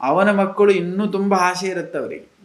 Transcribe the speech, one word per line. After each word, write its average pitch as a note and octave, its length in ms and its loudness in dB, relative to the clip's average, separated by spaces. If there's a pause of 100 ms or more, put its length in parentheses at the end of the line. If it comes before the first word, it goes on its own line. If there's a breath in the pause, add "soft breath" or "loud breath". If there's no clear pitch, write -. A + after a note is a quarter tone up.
ಅವನ E3+ 300 2
ಮಕ್ಕಳು G3+ 420 2
ಇನ್ನೂ F#3 340 -2
ತುಂಬ G3 280 0
ಆಸೆ F3+ 320 0
ಇರುತ್ತೆ F3 320 -6
ಅವರಿಗೆ, D3 280 -10 (180)